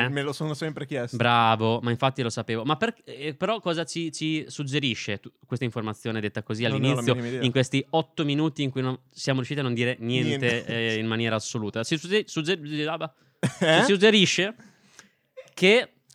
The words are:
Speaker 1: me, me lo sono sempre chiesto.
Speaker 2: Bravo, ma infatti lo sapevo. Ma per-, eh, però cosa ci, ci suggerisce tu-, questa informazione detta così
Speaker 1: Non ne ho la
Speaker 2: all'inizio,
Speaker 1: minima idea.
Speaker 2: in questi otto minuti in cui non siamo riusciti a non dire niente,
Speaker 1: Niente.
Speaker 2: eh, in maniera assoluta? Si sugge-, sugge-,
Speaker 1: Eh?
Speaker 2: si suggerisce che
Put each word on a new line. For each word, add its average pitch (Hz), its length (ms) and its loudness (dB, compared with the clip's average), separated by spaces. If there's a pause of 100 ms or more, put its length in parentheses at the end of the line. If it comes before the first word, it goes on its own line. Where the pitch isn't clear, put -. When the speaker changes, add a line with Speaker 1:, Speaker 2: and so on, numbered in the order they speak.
Speaker 1:
me, 123 60 0
me 139 140 -4
lo 143 100 -4
sono 156 220 -4
sempre 147 300 -6
chiesto. 127 320 -6
Speaker 2:
Bravo, 113 680 4
ma 120 80 0
infatti 131 320 0
lo 117 60 -2
sapevo. 113 340 -4
Ma 151 140 0
per-, 226 180 -2 (100)
eh, 139 300 -10
però 208 240 -2
cosa 165 260 -4
ci, 165 260 -6
ci 156 360 -4
suggerisce 131 720 -4
tu-, - 120 -20 (140)
questa 127 200 -4
informazione 110 540 -4
detta 104 220 -4
così 110 220 -6
Speaker 1:
Non 120 80 0
ne 135 60 0
ho - 40 0
la 131 120 2
Speaker 2:
all'inizio, 123 200 2
Speaker 1:
minima 120 160 -4
idea. 127 160 -4
Speaker 2:
in 120 60 2
questi 135 400 0
otto 160 340 -2
minuti 147 380 0
in 131 80 -2
cui 131 100 -4
non 131 160 -2 (140)
siamo - 280 -2
riusciti 139 200 -4
a 139 40 -2
non 123 120 0
dire 123 240 0
niente, 127 480 0
Speaker 1:
Niente. 120 180 0
Speaker 2:
eh, 113 300 0
in 110 100 -2
maniera 113 300 0
assoluta? 110 480 -4
Si 160 140 -2
sugge-, 175 280 -2
sugge-, 165 340 -4 (1000)
Speaker 1:
Eh? 165 220 6
Speaker 2:
si 208 100 4
suggerisce 202 640 4 (1000)
che 208 400 4 (220)